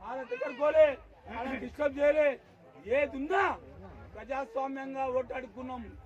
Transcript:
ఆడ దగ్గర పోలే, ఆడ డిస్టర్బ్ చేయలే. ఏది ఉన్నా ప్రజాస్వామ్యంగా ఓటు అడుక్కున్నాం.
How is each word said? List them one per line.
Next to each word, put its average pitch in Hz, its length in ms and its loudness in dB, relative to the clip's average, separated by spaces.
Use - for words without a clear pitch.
ఆడ 240 140 -8
దగ్గర 254 440 -4
పోలే, 302 360 6
ఆడ 254 220 -4
డిస్టర్బ్ 269 400 -2
చేయలే. 294 400 6
ఏది 277 320 2
ఉన్నా 320 420 0
ప్రజాస్వామ్యంగా 269 920 -6
ఓటు 254 280 -2
అడుక్కున్నాం. 254 720 -10